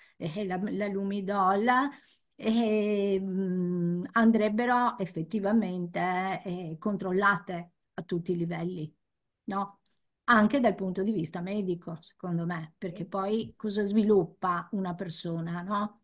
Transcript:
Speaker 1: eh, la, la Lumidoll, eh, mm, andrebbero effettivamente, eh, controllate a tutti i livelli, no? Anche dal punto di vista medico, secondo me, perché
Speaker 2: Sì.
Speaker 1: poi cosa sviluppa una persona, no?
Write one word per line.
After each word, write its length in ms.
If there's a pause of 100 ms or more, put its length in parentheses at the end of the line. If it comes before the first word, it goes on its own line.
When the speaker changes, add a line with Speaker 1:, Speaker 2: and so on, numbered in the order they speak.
(180)
Speaker 1:
eh, 280
la, 140 (120)
la 160
Lumidoll, 800 (680)
eh, 840
mm, 840 (100)
andrebbero 840
effettivamente, 1400
eh, 360
controllate 920 (240)
a 80
tutti 280
i 60
livelli, 560 (520)
no? 340 (460)
Anche 340
dal 160
punto 280
di 80
vista 300
medico, 600
secondo 440
me, 320
perché 260
Speaker 2:
Sì. 60
Speaker 1:
poi 480
cosa 280
sviluppa 880
una 220
persona, 640
no? 420